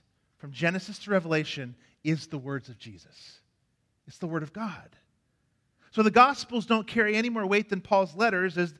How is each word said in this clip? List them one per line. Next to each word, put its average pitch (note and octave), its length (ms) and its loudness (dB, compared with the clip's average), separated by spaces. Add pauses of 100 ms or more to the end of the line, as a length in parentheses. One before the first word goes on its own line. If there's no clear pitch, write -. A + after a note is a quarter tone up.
(360)
from C#3+ 160 -16
Genesis F3+ 480 -2
to G3+ 100 -8
Revelation, D#3 640 -2 (300)
is D#3 240 -2
the D3+ 100 -8
words C3+ 300 -8
of A2 100 -18
Jesus. - 600 -20 (680)
It's - 120 -20
the F3+ 100 -8
Word D#3 160 -4
of C#3+ 80 -14
God. G3+ 420 -10 (960)
So A3 140 2
the G#3+ 80 4
Gospels B3 520 4
don't A3 220 0
carry G#3+ 300 0
any A3+ 120 0
more A3+ 180 -2
weight G#3 240 2
than F#3+ 100 -2
Paul's F#3+ 340 2
letters, F#3 420 0
as F3 240 0